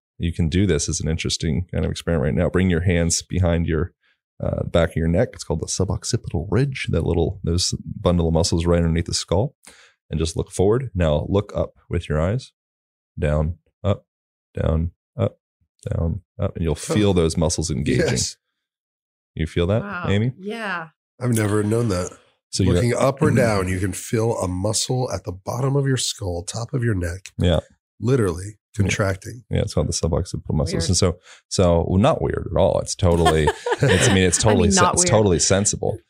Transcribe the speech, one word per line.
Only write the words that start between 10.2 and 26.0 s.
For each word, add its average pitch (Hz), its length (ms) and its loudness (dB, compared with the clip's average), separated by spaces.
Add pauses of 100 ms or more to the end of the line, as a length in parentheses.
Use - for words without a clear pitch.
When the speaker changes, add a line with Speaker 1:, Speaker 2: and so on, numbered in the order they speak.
Speaker 1:
look - 140 -6
forward. 110 440 2
Now 78 340 2
look 98 260 0
up 80 180 -4 (160)
with 87 180 -4
your 76 140 0
eyes, 101 300 -4 (680)
down, 78 380 0 (260)
up, 98 220 -2 (480)
down, 82 380 -2 (260)
up, - 220 -4 (500)
down, 85 320 -2 (180)
up, 98 160 -4
and 87 80 -4
you'll 78 120 0
Speaker 2:
Huh. - 180 -6
Speaker 1:
feel 101 200 4
those 82 240 2
muscles 80 320 0
engaging. 69 380 0
Speaker 2:
Yes. - 300 -2 (1000)
Speaker 1:
You 80 100 -4
feel 85 220 -2
that, 104 160 0
Speaker 3:
Wow. - 240 -10
Speaker 1:
Amy? 110 300 0
Speaker 3:
Yeah. 190 520 -10 (300)
Speaker 2:
I've 123 140 0
never 107 300 0
known 113 260 0
that. 90 280 -4 (320)
Speaker 1:
So - 140 0
you 90 100 4
Speaker 2:
Looking 117 180 2
Speaker 1:
got 120 120 0
Speaker 2:
up 135 180 2
or 156 100 4
Speaker 1:
<clears throat> 113 40 4
Speaker 2:
down, 107 320 2
you 92 120 -2
can 95 140 -2
feel 110 440 -2
a 98 100 -2
muscle 107 640 -2
at 92 140 -6
the 98 60 -8
bottom 117 440 -4
of 139 100 0
your 135 120 0
skull, 90 460 -4